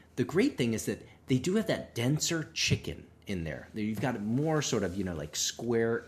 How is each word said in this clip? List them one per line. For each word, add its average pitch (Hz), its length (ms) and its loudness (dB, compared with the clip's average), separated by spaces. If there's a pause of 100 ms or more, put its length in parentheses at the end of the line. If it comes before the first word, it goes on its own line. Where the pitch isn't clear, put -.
(160)
the 131 80 2
great 196 340 2
thing 117 160 2
is 107 120 -2
that 110 200 -4 (220)
they 131 100 4
do 175 180 0
have 220 120 2
that - 280 -2
denser 151 580 0
chicken - 520 -2 (220)
in 92 160 -2
there. 73 300 -6
You've 107 280 -2
got 120 200 -2
more 143 400 2
sort 117 220 0
of, 90 140 -2
you 98 80 0
know, 90 100 -2
like, 76 200 -6
square 117 720 0